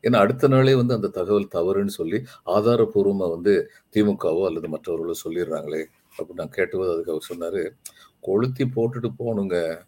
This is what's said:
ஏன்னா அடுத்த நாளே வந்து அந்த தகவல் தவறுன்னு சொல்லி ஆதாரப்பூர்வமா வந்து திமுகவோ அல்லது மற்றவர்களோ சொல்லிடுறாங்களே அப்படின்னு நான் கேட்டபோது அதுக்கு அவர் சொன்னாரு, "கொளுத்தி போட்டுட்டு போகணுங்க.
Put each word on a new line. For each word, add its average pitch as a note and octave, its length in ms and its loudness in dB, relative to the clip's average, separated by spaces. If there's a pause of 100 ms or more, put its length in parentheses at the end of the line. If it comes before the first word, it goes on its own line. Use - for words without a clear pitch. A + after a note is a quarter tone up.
ஏன்னா A#2+ 140 4
அடுத்த B2 320 4
நாளே C3 260 6
வந்து B2 200 2
அந்த G2+ 140 -2
தகவல் G2 460 0
தவறுன்னு F#2+ 340 0
சொல்லி F#2+ 360 -4 (220)
ஆதாரப்பூர்வமா G2+ 840 2
வந்து F2 400 2 (220)
திமுகவோ G2 540 2
அல்லது D#2+ 220 -4
மற்றவர்களோ E2 460 -6 (100)
சொல்லிடுறாங்களே D#2+ 600 -6 (340)
அப்படின்னு - 160 -10
நான் E2+ 140 -8
கேட்டபோது F#2 440 -4
அதுக்கு E2 200 -4
அவர் D#2 160 -6
சொன்னாரு, E2+ 420 -6 (500)
"கொளுத்தி C3 440 0
போட்டுட்டு A#2 540 -2
போகணுங்க. F#2 680 -4